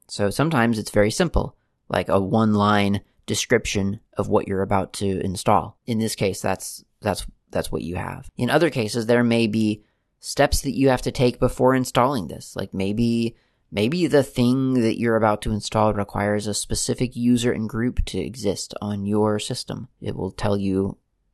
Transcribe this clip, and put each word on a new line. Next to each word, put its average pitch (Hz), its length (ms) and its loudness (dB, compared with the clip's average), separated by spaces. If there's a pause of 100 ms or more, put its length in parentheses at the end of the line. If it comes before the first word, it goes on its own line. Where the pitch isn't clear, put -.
So 101 220 -2
sometimes 117 500 2
it's 101 120 -6
very 107 200 4
simple, - 440 0 (320)
like - 220 -2
a 95 100 4
one-line 104 800 2 (240)
description 107 760 -2 (180)
of 104 100 -2
what 101 200 0
you're 95 160 -2
about 95 300 -2
to 98 280 -2
install. 98 640 0
In 113 140 -2
this 110 160 -2
case, 95 260 -2
that's, - 420 -6 (180)
that's, 101 240 -2 (260)
that's 85 200 -4
what - 120 -6
you 85 120 -8
have. 90 400 -10
In 120 140 -2
other 151 200 4
cases, 113 360 -4
there 120 180 4
may 117 240 2
be 107 360 0 (360)
steps - 420 2
that 139 140 -4
you 135 140 4
have 127 140 0
to 131 80 -4
take 123 280 0
before 127 340 2
installing 127 540 0
this. - 280 -14
Like 98 180 -8
maybe, 113 640 -2 (340)
maybe 151 360 0
the 139 160 6
thing 127 580 2
that 113 180 0
you're 113 160 2
about 107 280 2
to 117 80 -2
install 107 420 0
requires 104 540 -2
a 104 60 -2
specific 120 640 -4
user 120 380 2
and 107 160 -4
group 113 360 0
to - 140 -6
exist 95 600 -4
on 104 240 -4
your 107 340 2
system. - 480 -8 (140)
It 101 140 -6
will 95 160 -6
tell 101 260 -2
you 98 400 -2 (360)